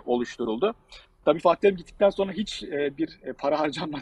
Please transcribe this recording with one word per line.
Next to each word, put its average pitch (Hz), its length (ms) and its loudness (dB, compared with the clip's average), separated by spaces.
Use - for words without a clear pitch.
oluşturuldu. 120 680 -2
Tabii 151 140 4
Fatih 170 220 4
Terim 202 160 4
gittikten - 320 0
sonra 196 220 -2
hiç, - 320 -6
e, 143 340 -4
bir, 160 260 -6
e, 131 100 -8
para 147 260 0
harcanmadı. 151 420 -4